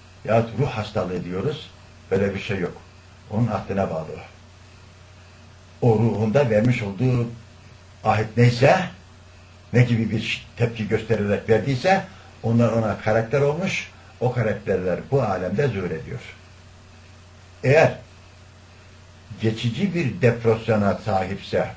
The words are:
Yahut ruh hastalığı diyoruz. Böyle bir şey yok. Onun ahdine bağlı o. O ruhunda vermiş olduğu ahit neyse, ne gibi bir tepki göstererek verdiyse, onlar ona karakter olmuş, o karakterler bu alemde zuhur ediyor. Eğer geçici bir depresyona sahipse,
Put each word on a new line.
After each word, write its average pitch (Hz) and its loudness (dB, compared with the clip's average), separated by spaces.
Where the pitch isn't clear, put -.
Yahut 113 2
ruh 139 0
hastalığı 90 -4
diyoruz. 92 -6
Böyle 98 0
bir 98 -6
şey 98 -6
yok. 87 -6
Onun 113 0
ahdine 98 -2
bağlı 80 -6
o. 127 6
O 107 6
ruhunda 113 2
vermiş 110 4
olduğu 120 0
ahit 113 0
neyse, 127 6
ne 123 6
gibi 113 0
bir - -4
tepki 113 -2
göstererek 101 -2
verdiyse, 135 2
onlar 117 2
ona 110 0
karakter 113 0
olmuş, 151 -2
o 123 -2
karakterler 98 -2
bu 135 2
alemde 98 -2
zuhur 95 -4
ediyor. 82 -10
Eğer 143 6
geçici 120 -2
bir 123 -2
depresyona 113 2
sahipse, 95 -2